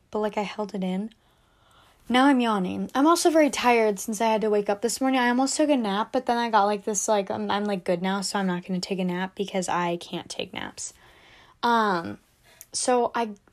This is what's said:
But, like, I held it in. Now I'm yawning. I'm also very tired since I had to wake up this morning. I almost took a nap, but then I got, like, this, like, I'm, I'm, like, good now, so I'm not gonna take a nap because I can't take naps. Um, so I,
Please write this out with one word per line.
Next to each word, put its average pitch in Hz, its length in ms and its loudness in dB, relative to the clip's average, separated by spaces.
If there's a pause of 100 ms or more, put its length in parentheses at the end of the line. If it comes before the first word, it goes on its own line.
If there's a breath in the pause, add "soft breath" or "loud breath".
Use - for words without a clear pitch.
(100)
But, 214 100 -4
like, 214 180 -4
I 214 40 0
held 202 320 -8
it 196 80 -4
in. 190 280 -4 (1000 soft breath)
Now 254 180 4
I'm 277 140 4
yawning. 196 540 -2
I'm 269 120 4
also 339 240 4
very 302 200 4
tired 226 480 2
since 220 220 -6
I 233 60 2
had 220 160 2
to 220 80 0
wake 208 200 0
up 202 100 -2
this 233 200 -4
morning. 262 180 2
I 240 100 4
almost 254 280 2
took 302 120 2
a 294 80 4
nap, 214 360 -2
but - 140 -2
then 233 120 0
I 233 120 -2
got, 208 140 4
like, 208 200 0
this, 214 240 -4
like, 202 220 0
I'm, 208 200 -4
I'm, 202 140 -2
like, 202 200 -4
good 175 160 0
now, 190 200 -2
so 196 180 -4
I'm 190 80 0
not 180 180 -2
gonna 185 140 -4
take 185 220 -6
a 190 40 -2
nap 185 300 -4
because 196 340 -6
I 175 280 -2
can't - 320 -10
take - 260 -10
naps. - 400 -12 (680 soft breath)
Um, 208 540 0 (540 loud breath)
so 247 420 0
I, 233 160 -4 (220)